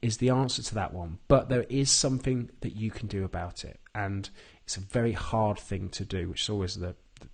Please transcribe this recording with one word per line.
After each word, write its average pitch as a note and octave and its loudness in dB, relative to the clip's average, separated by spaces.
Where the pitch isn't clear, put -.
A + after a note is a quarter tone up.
is A2+ 0
the B2 4
answer B2+ 2
to - -4
that G2 -2
one, F2 -6
but B2+ 8
there B2 4
is C3+ 2
something B2+ 2
that G2+ -6
you G#2+ -2
can G#2+ -6
do G2 -2
about F2 -6
it, - -12
and G2 -4
it's - -6
a - -8
very A#2 2
hard G#2 2
thing F#2+ -4
to - -6
do, F2+ -2
which - -4
is - -2
always G2 -2
the, F2+ -6
the, - -18